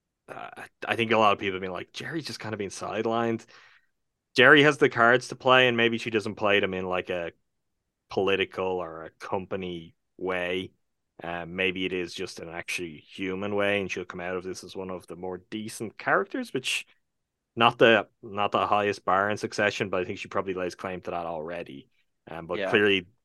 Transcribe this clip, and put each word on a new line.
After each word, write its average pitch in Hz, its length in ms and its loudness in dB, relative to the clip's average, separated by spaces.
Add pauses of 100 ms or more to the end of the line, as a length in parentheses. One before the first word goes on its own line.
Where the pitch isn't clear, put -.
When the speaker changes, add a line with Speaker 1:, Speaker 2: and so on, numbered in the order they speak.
(300)
Speaker 1:
uh, - 280 -14
I, - 80 -16 (220)
I 107 80 0
think 113 160 0
a 110 60 4
lot 104 160 6
of 98 60 -4
people 101 160 -4
have 92 60 -6
been 92 100 -6
like, 87 220 -12
"Jerry's 156 320 -8
just 117 140 -10
kinda 107 180 -8
being 101 120 -6
sidelined." 113 760 -2 (880)
Jerry 139 280 10
has 147 140 4
the 135 120 6
cards 120 400 4
to 131 60 -10
play, 127 320 6
and 120 100 2
maybe 117 200 2
she 120 120 -6
doesn't 107 260 -2
play 101 260 4
them 95 120 0
in, 92 140 -4
like, 90 220 -4
a 87 240 -6 (760)
political 95 560 0
or 82 400 -6
a 80 60 -16
company 90 840 -8 (220)
way. 90 540 -4 (520)
Uh, 85 240 -8
maybe 92 380 -2
it 90 80 -4
is 87 200 -6
just - 260 -10
an 85 100 -12
actually 82 480 -10
human 95 580 -6
way, 101 260 2
and 92 100 -6
she'll 92 140 -8
come 92 160 -12
out 90 160 -6
of 87 60 -8
this 92 200 -10
as 92 120 -16
one 95 160 -10
of 90 160 -12
the 85 100 -12
more 90 220 -8 (120)
decent 107 460 -10
characters, 196 560 -2
which - 340 -4 (680)
not 117 240 4
the, 113 280 8 (160)
not 101 300 -2
the 95 140 2
highest 101 380 2
bar 98 240 2
in 104 80 -2
Succession, 104 520 -2
but 92 120 -2
I 90 40 -2
think 98 140 -10
she 92 100 -14
probably 95 260 -4
lays 90 200 -6
claim 92 260 -8
to - 100 -10
that 87 160 -4
already. 82 600 -10 (400)
Um, 82 180 -12
but 87 100 -4
Speaker 2:
Yeah. 98 80 -4
Speaker 1:
clearly 98 420 2 (180)